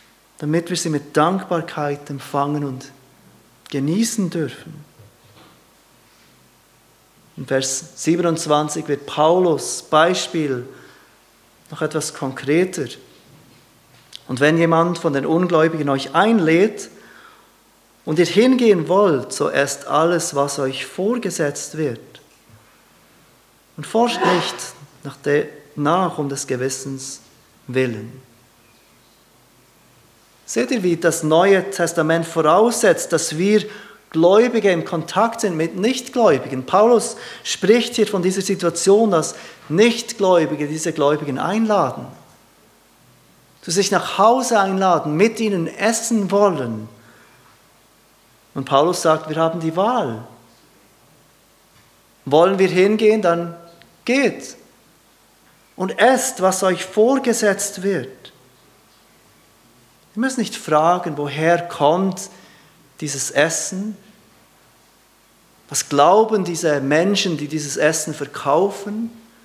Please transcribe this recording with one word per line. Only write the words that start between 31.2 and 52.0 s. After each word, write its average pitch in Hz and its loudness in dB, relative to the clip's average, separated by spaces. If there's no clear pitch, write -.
Neue 180 4
Testament 165 0
voraussetzt, 180 2
dass 156 -2
wir 196 2
Gläubige 202 4
im 165 -2
Kontakt 190 -2
sind 185 -2
mit 160 -4
Nichtgläubigen? 185 0
Paulus 220 2
spricht 226 2
hier 214 2
von 185 -4
dieser 185 0
Situation, 190 2
dass 160 0
Nichtgläubige 175 2
diese 156 -4
Gläubigen 147 0
einladen, 190 -2
zu - -16
sich 190 0
nach - -2
Hause 233 4
einladen, 190 0
mit 220 2
ihnen 196 -2
essen 220 -2
wollen. 135 0
Und 135 -8
Paulus 156 2
sagt, 156 0
wir 156 -6
haben 165 -2
die 160 -4
Wahl. 175 -2